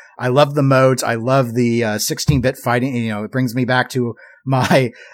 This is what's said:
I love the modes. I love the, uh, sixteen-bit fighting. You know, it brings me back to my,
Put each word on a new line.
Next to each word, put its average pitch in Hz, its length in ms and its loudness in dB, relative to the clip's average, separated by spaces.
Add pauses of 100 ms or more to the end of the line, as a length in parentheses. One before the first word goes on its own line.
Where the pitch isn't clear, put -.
(180)
I 127 120 -4
love 143 260 2
the 147 80 0
modes. 131 400 4
I 117 120 -2
love 120 400 0
the, 117 280 2
uh, 107 140 -2
sixteen-bit 123 600 -2
fighting. 123 380 -2
You 117 140 -2
know, 104 160 -4
it 104 60 -12
brings 127 220 -2
me 127 120 -2
back 127 240 0
to 120 260 -4 (300)
my, 131 460 2 (220)